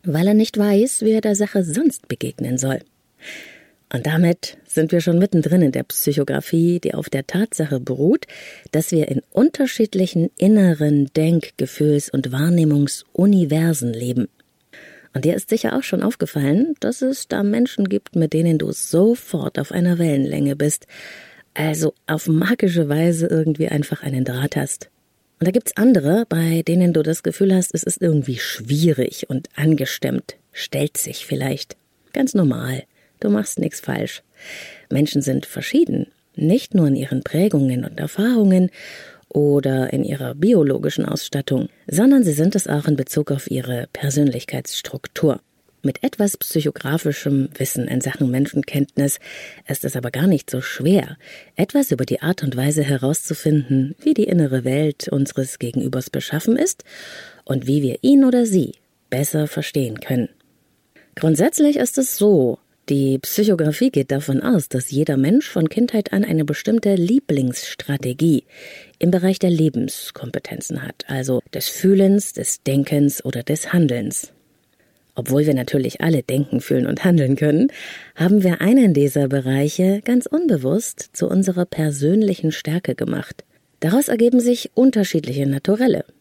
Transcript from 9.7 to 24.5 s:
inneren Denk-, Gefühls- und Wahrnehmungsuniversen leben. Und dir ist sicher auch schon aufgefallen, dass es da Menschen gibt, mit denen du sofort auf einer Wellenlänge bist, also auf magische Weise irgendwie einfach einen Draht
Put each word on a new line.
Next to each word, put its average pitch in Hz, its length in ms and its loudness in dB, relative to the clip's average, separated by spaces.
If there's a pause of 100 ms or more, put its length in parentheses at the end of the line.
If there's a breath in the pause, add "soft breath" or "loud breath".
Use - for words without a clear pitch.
inneren 160 800 4
Denk-, 160 420 0
Gefühls- 147 540 0
und 131 220 -4
Wahrnehmungsuniversen 156 1600 2
leben. 123 340 -4 (880 loud breath)
Und 131 100 -4
dir 170 120 2
ist 196 120 -8
sicher - 280 0
auch 269 80 -2
schon - 180 -2
aufgefallen, 190 800 0
dass 226 200 -4
es 269 280 -4
da - 160 -2
Menschen 208 440 0
gibt, - 280 -4
mit 165 160 0
denen 165 260 2
du - 140 -4
sofort - 880 0
auf 143 100 -6
einer 175 300 0
Wellenlänge 139 560 0
bist, 147 320 -2 (640 loud breath)
also 156 400 -2 (140)
auf 156 180 -4
magische 170 600 2
Weise 165 400 0
irgendwie 160 400 0
einfach 147 340 -4
einen 131 220 -2
Draht 127 320 -4